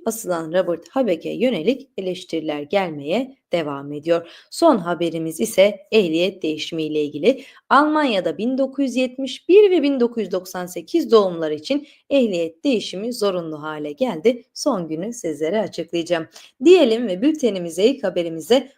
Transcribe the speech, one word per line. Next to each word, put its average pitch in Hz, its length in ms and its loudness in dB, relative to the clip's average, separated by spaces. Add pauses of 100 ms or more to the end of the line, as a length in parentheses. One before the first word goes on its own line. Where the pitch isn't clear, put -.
asılan 170 480 -4
Robert 175 360 -2
Habeck'e 180 400 -2
yönelik 202 680 -2
eleştiriler 165 640 -6
gelmeye 175 760 -4 (140)
devam 143 420 -4
ediyor. 165 560 -4
Son 311 280 4
haberimiz 165 640 -4
ise 208 520 2
ehliyet 180 520 2
değişimi 156 400 -4
ile 151 200 -2
ilgili. 147 400 0 (260)
Almanya'da 262 680 2
bin 247 200 -2
dokuz 269 280 -2
yüz 233 100 -6
yetmiş 254 540 -4
bir 392 220 8
ve 330 120 4
bin 277 160 0
dokuz 233 240 0
yüz 180 80 -6
doksan 185 340 -6
sekiz 214 460 -4
doğumlar 175 400 4
için 269 360 -4 (220)
ehliyet 190 540 0
değişimi 220 500 -2
zorunlu 175 480 -4
hale 151 300 -8
geldi. 226 520 0 (100)
Son 190 340 -2
günü 170 260 -6
sizlere 165 480 -4
açıklayacağım. 170 680 -4 (380)
Diyelim 254 420 6
ve 185 140 -4
bültenimize, 196 640 0
ilk 269 180 0
haberimize 180 760 -2